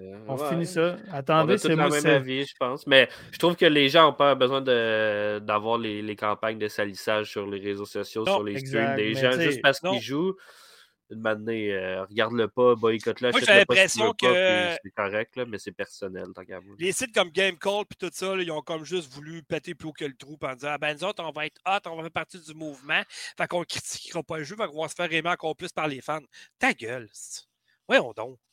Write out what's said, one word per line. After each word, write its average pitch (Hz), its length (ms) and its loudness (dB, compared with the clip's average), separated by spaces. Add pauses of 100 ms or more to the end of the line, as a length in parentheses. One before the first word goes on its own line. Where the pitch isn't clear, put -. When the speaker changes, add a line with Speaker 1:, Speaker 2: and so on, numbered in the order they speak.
(280)
Speaker 1:
On 135 100 -4
Speaker 2:
ouais. 147 120 -2
Speaker 1:
finit 170 180 0
ça. 175 300 0 (100)
Speaker 2:
On - 40 -14
a 160 60 -10
Speaker 1:
Attendez, 156 380 4
Speaker 2:
tous 202 80 -2
Speaker 1:
c'est 165 60 2
Speaker 2:
le 165 60 4
Speaker 1:
moi, 147 140 4
Speaker 2:
même 147 120 2
Speaker 1:
c'est 156 120 4
Speaker 2:
avis, 135 320 0
je - 140 -16
pense. 131 260 -4
Mais 135 240 8 (220)
je - 80 -14
trouve 175 160 4
que 180 100 4
les 147 240 6
gens 160 200 8
ont 135 40 -2
pas 143 220 6
besoin 131 260 2
de, 110 800 2
d'avoir 107 400 2
les, 107 240 -4
les 107 120 -6
campagnes 110 440 -2
de 107 80 -2
salissage 107 640 -2
sur 101 160 -6
les 101 120 -6
réseaux 101 260 -4
sociaux, 104 400 -6
Speaker 3:
Non. 196 100 2
Speaker 2:
sur 104 80 -2
les 104 140 -6
Speaker 1:
Exact, 135 340 -2
Speaker 2:
streams. 139 60 -2
Les 107 180 0
Speaker 1:
mais 135 60 -4
Speaker 2:
gens, 127 100 4
Speaker 1:
tu 127 60 2
sais 165 80 0
Speaker 2:
juste 135 160 -2
parce 135 200 2
Speaker 3:
Non. 180 120 -2
Speaker 2:
qu'ils - 80 -2
jouent, 151 340 -4 (760)
une 110 100 -14
matinée, 110 540 -4
euh, 92 320 -4
regarde-le 113 420 0
pas, 123 280 4
boycotte-le, 113 560 0
Speaker 3:
Moi, - 100 4
j'ai 131 100 0
Speaker 2:
achète-le 196 140 10
pas 190 220 4
si - 100 -4
tu - 20 -4
Speaker 3:
l'impression 220 60 2
Speaker 2:
veux 226 80 0
pas, - 200 0
Speaker 3:
que 180 400 2
Speaker 2:
puis 165 100 -6
c'est 98 80 -16
correct, 104 440 -4
là, 127 120 -4
mais 110 120 -8
c'est - 120 -12
personnel, 92 640 -10
tant 92 120 -18
qu'à 95 160 -14
moi. 98 180 -20
Speaker 3:
les 185 120 -2
sites 240 220 -6
comme 185 160 0
Game 180 280 -2
Call 202 280 -4
pis - 120 -20
tout 180 160 -8
ça, 190 220 -4
là, 190 60 -2
ils 170 100 -4
ont 151 100 -6
comme 160 240 -8
juste 156 260 -6
voulu 151 320 -16
péter 165 320 -6
plus 156 140 -12
haut 151 40 -14
que 156 120 -10
le 135 100 -8
trou 143 220 -20
pis 156 100 -10
en 131 80 -4
disant, « 135 160 -8
Ah, 147 60 -4
ben, 151 180 -2
nous 147 80 -10
autres, 190 200 -6
on 156 80 -6
va 151 160 -6
être - 200 -14
hot, 196 120 2 (100)
on 165 80 -10
va 160 60 -10
faire 165 80 -10
partie 175 280 -8
du 156 160 -18
mouvement, 156 460 -4 (360)
fait 170 100 -2
qu'on 175 160 -2
critiquera - 600 -8
pas 160 140 -8
le 156 60 -6
jeu, 151 120 -12
fait 214 120 -6
qu'on 151 140 -8
va 160 60 -4
se - 80 -10
faire 170 160 -2
aimer 160 180 0
encore 160 260 -4
plus 175 160 -12
par 156 160 -4
les 135 140 -6
fans. » 151 180 -6 (400)
Ta 254 140 2
gueule, 113 380 -10
c'est, - 320 -18 (440)
voyons 175 280 2
donc. 123 240 -10 (140)